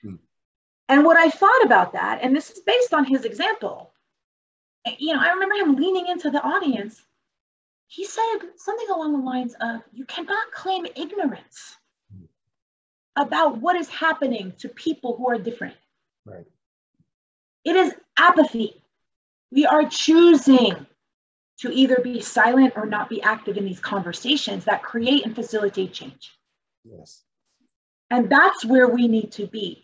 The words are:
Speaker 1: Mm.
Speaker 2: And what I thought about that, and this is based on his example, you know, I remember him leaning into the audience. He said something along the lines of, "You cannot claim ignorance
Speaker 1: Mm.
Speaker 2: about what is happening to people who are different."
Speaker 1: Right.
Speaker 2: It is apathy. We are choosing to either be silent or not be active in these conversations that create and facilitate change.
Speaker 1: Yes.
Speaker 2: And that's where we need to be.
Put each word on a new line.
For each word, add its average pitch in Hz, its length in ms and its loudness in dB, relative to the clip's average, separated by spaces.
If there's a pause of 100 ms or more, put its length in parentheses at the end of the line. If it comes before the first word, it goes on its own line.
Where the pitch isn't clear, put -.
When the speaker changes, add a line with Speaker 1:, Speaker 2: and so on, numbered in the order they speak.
Speaker 1:
Mm. 95 140 -16 (680)
Speaker 2:
And 285 160 6
what 330 140 6
I 330 100 6
thought 427 360 4
about 185 280 4
that, - 300 -6
and 262 120 0
this 311 160 -4
is - 100 -20
based 494 340 0
on 294 100 4
his 262 200 -2
example, 226 680 -6 (1040)
you 311 160 -4
know, 262 60 0
I 339 100 2
remember 381 240 -2
him 330 220 2
leaning 359 320 -2
into 349 220 -4
the 285 120 -2
audience. 254 600 -6 (840)
He - 180 -14
said 453 340 -4 (180)
something 427 340 -10
along 311 220 -4
the 269 120 -4
lines 254 360 -6
of, 233 220 -8 (100)
"You 254 140 -18
cannot 403 440 -6
claim 370 360 -6 (100)
ignorance 320 800 -10 (360)
Speaker 1:
Mm. 92 140 -20 (880)
Speaker 2:
about 294 440 -2
what 349 180 -2
is 330 140 -6
happening 247 680 -4
to 277 100 -16
people - 480 -8
who 247 120 -4
are 233 100 -2
different." 190 380 -12 (480)
Speaker 1:
Right. 98 220 -20 (1160)
Speaker 2:
It 339 120 0
is 359 180 2 (240)
apathy. 311 640 2 (680)
We 269 160 2
are 302 200 4
choosing 277 1000 4 (720)
to 247 120 -10
either 254 320 2
be 247 180 -6
silent 247 560 4
or 214 100 -8
not 208 220 -6
be 226 140 -8
active 214 340 -4
in 202 80 -4
these 185 140 -8
conversations 196 840 -6
that - 180 -2
create 247 420 -2
and 220 100 -8
facilitate 202 580 -6
change. - 400 -20 (520)
Speaker 1:
Yes. - 380 -20 (880)
Speaker 2:
And 240 180 0
that's 311 360 4
where 247 240 6
we 240 180 2
need 220 260 0
to 202 140 -10
be. 190 380 -10